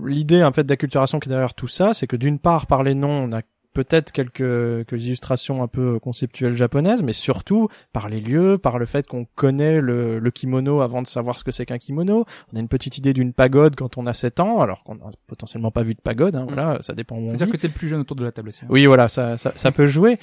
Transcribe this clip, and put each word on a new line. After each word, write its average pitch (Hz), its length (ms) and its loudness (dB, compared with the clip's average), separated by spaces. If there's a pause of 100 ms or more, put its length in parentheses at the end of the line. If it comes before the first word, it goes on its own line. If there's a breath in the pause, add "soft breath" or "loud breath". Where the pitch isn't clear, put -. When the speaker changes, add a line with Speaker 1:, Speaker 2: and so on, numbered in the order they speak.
Speaker 1:
l'idée 151 360 4
en 143 100 6
fait 151 120 2
d'acculturation 139 560 0
qui 135 80 -10
est 131 40 -4
derrière 131 220 0
tout 123 140 -10
ça, 202 240 2
c'est 139 140 -4
que 123 100 -4
d'une 139 220 0
part, 170 280 0
par 135 160 2
les 139 120 2
noms, 143 340 -2
on 113 40 -6
a 113 100 -4 (300)
peut-être 156 380 0
quelques, 127 280 -6 (500)
quelques 117 180 -6
illustrations 127 560 -4
un 120 60 -4
peu 123 320 -2
conceptuelles 123 560 -4
japonaises, 151 480 0
mais 131 80 -2
surtout 208 560 0 (240 loud breath)
par 104 160 -6
les 110 120 -6
lieux, 170 380 2
par 123 220 -2
le 117 40 -2
fait 143 220 -4
qu'on 120 200 -10 (100)
connaît 147 440 2
le, 120 380 -2
le 117 140 0
kimono 135 480 0
avant 123 220 -2
de 127 40 -8
savoir 120 320 -6
ce - 60 -16
que 131 80 -4
c'est 120 140 -8
qu'un 123 120 -8
kimono. 185 460 0 (280 loud breath)
On 113 40 -10
a - 20 -4
une 113 80 -4
petite 127 320 -4
idée 135 140 2
d'une 127 200 0
pagode 135 440 6
quand 127 200 -8
on 123 100 -8
a 120 60 -4
sept 120 280 -4
ans, 208 200 0
alors 98 220 -2
qu'on - 140 -16
n'a - 80 -20 (240)
potentiellement 113 420 -8
pas 117 140 -2
vu 113 100 -2
de - 60 -12
pagode, 147 340 0
hein, 131 160 -6
Speaker 2:
Mm. - 20 -8
Speaker 1:
voilà, 143 300 -2
ça - 120 -12
dépend 117 200 -10
où 113 140 -6
on - 20 -6
Speaker 2:
Faut 117 60 -6
dire 160 100 0
Speaker 1:
vit. 226 60 -2
Speaker 2:
que 180 60 -4
t'es 165 100 -4
le 151 40 -4
plus - 140 -8
jeune 156 140 -4
autour 139 160 -8
de 123 80 -6
la 120 80 -6
table 110 160 -14
aussi, - 160 -18
hein. 123 60 -14
Speaker 1:
Oui, 135 160 8
voilà, 127 220 8
ça, 117 300 -4
ça, - 160 -4
ça - 160 0
peut 143 160 4
jouer, 180 360 4